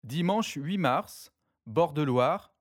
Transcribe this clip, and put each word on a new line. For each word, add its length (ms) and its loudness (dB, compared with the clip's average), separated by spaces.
Dimanche 500 -2
huit 240 -6
mars, 540 -2
bord 260 2
de 100 -2
Loire 580 2